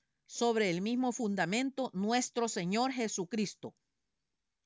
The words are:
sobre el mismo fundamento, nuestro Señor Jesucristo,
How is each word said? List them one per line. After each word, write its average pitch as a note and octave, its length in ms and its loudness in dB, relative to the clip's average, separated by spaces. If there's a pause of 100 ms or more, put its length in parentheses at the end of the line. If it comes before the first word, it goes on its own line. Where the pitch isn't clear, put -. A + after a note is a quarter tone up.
(280)
sobre A3+ 420 2
el E3+ 120 0
mismo A#3+ 320 0
fundamento, A3 800 0
nuestro A#3 560 0
Señor G#3+ 420 0
Jesucristo, G#3+ 840 -4 (920)